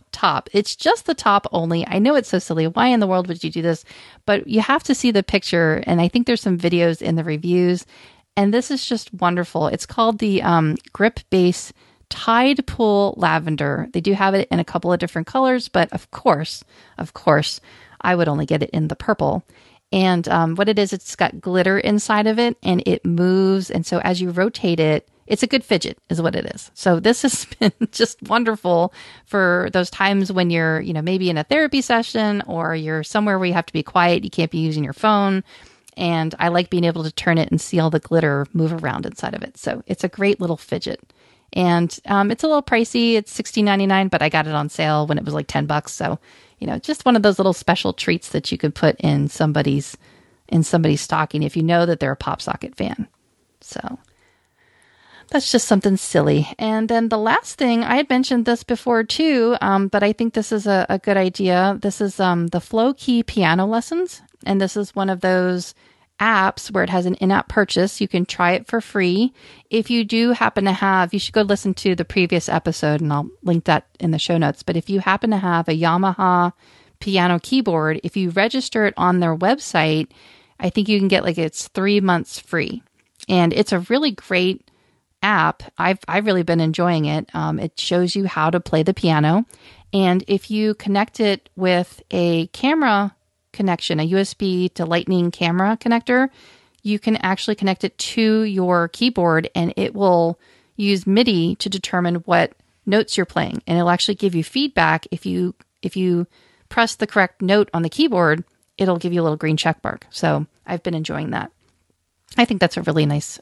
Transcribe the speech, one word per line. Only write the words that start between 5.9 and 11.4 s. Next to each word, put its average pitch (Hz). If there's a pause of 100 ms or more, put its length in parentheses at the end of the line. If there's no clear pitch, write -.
I 170
think 240
there's 233
some 180
videos 170
in -
the 160
reviews. 175 (520)
And 202
this 247
is 269
just -
wonderful. 175
It's -
called 226
the, 202
um, 160 (140)
Grip 220 (120)
Base 180 (360)